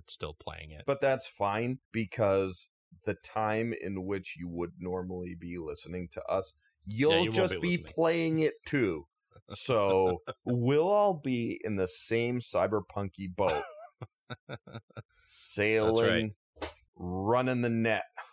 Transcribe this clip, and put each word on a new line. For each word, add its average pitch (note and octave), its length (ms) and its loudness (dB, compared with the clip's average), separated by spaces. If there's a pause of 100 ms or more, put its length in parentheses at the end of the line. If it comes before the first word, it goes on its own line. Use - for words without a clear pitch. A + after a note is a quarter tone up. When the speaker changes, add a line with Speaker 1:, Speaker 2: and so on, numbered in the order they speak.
Speaker 1:
still D2+ 260 -10
playing D#2+ 380 -14
it. D2+ 140 -16
Speaker 2:
But C#3 160 -2
that's C3+ 260 2
fine, A2 520 -2 (120)
because G2 760 0 (380)
the G2+ 100 -2
time A2 640 -2
in F#2+ 240 -6
which G2 320 -6
you F2 120 -8
would E2+ 300 -4
normally F2+ 600 -6
be F2 180 -10
listening E2 560 -8
to - 120 -10
us, - 260 -2 (340)
you'll A#2 260 2
Speaker 1:
Yeah, E3 80 4
you F3+ 60 2
won't - 100 -2
Speaker 2:
just F#3 200 2
Speaker 1:
be F3 60 -4
Speaker 2:
be F3 100 0
Speaker 1:
listening. - 240 -4
Speaker 2:
playing E3 440 2
it D#3 140 2 (120)
too. F#2+ 400 0 (440)
So F#2+ 720 4 (120)
Speaker 1:
<laughs> - 120 -14
Speaker 2:
we'll B2+ 420 4
all G3+ 340 4
be A#2+ 420 -2
in G#2+ 120 -2
the F#2+ 120 2
same A#2+ 520 0
cyberpunky G2 960 -2
boat, F2 280 2 (760)
Speaker 1:
<laughs> - 60 -20 (800)
Speaker 2:
sailing, A2 1080 2 (260)
Speaker 1:
That's - 120 -10
right. - 0 - (240)
Speaker 2:
running A#2 640 0
the A#2+ 80 2
net. A2+ 340 2 (300)